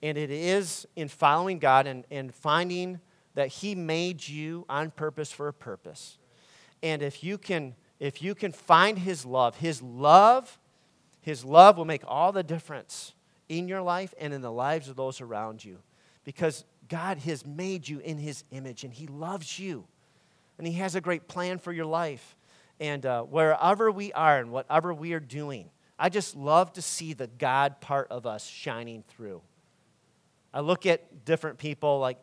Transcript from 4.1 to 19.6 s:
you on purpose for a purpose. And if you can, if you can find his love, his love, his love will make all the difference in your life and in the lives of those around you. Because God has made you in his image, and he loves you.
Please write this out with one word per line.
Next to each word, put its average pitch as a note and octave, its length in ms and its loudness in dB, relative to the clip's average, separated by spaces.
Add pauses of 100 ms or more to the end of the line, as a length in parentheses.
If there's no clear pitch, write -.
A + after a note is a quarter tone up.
you D#3 420 -10
on D3+ 220 -4
purpose D3+ 400 -6
for D3 160 -8
a C#3+ 60 -6
purpose. - 640 -16 (640)
And D#3 200 -4
if C#3+ 220 -8
you G3 140 -6
can, D3 380 -6 (240)
if C#3 220 -8
you F#3+ 120 -4
can G3 180 -6
find F#3 480 6
his F3 260 -4
love, B2 320 2
his D3+ 240 -4
love, E3 800 6 (640)
his C3+ 220 -10
love E3+ 340 12
will E3 80 -4
make D#3 220 -4
all D#3+ 240 0
the G3 120 -2
difference D#3 680 -10 (360)
in E3+ 180 -6
your F#3+ 140 -6
life F3+ 380 -4
and D3 140 -8
in C3+ 80 -8
the A#2+ 100 -8
lives C3+ 360 -2
of C3 80 -16
those C3 260 -6
around A2 420 -8
you. F#2+ 160 -20 (440)
Because D3+ 420 -6 (220)
God E3+ 320 -6
has C#3 260 -8
made F3 420 -8
you D3 120 -10
in D#3 180 -10
his D3 340 -10
image, C3 320 -14
and B2 100 -14
he D3 140 -16
loves D#3+ 520 -10
you. F3 260 -10 (720)